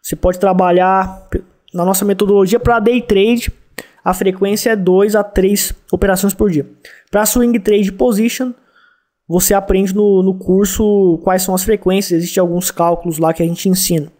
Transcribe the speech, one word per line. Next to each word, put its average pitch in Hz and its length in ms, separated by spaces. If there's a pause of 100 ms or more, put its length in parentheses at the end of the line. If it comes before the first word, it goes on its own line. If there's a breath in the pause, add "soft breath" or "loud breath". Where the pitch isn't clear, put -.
você - 120
pode 185 220
trabalhar 185 880 (460)
na 175 100
nossa 190 220
metodologia 202 540
pra 240 200
day 240 220
trade, 220 500 (520 loud breath)
a 185 100
frequência 196 560
é 226 60
dois 196 400
a 208 80
três 202 500 (180)
operações 190 420
por 214 160
dia. 147 160 (460 loud breath)
Pra 208 140
swing 240 340
trade 202 320
position, 240 640 (760 soft breath)
você 175 260
aprende 196 400
no, 196 300
no 190 140
curso 196 880
quais 185 160
são 185 120
as 180 100
frequências, 190 560
existem 175 200
alguns 175 320
cálculos 170 460
lá 160 160
que 170 100
a - 20
gente 170 220
ensina. 170 420 (100)